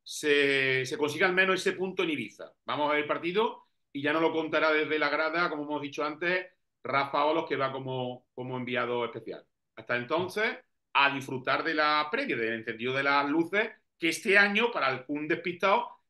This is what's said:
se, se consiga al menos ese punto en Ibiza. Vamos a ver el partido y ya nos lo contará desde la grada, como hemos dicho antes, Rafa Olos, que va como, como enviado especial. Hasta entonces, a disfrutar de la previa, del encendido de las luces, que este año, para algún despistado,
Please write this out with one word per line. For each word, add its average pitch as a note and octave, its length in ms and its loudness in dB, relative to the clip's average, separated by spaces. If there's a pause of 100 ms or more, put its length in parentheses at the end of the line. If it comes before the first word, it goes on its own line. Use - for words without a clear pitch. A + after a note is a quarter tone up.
se, C#3 840 2
se D3+ 120 -6
consiga D3+ 300 2
al F3+ 60 2
menos F#3 280 4
ese F#3+ 120 0
punto F#3 300 -2
en E3 80 0
Ibiza. G#2 420 -8 (120)
Vamos C#3+ 240 0
a D3+ 40 2
ver D3 100 2
el D3 40 -6
partido F3 600 -2 (260)
y C#3 100 -8
ya D3 100 2
nos D#3+ 100 2
lo D#3+ 100 4
contará D#3 400 2
desde D3+ 260 0
la D3 100 2
grada, D#3 400 0
como D3+ 140 -6
hemos D3 180 -6
dicho C#3+ 240 -6
antes, F3 420 -2 (360)
Rafa C#3 420 0
Olos, D#3+ 220 2
que D3+ 100 -2
va C3+ 140 -2
como, C3 640 -6
como B2+ 220 -8
enviado A#2+ 480 -2
especial. G#2+ 400 -10 (300)
Hasta A#2+ 220 -4
entonces, F3+ 600 -2 (360)
a C#3 200 6
disfrutar C3+ 500 -2
de D#3+ 100 -2
la D3+ 380 2
previa, B3 260 -2
del A2+ 180 -2
encendido A2+ 380 -6
de C3+ 100 0
las C#3+ 260 2
luces, E3+ 420 0 (260)
que E3 120 0
este F#3+ 280 2
año, G#3 340 4
para C#3+ 160 0
algún C#3+ 400 -4
despistado, F3+ 600 0 (220)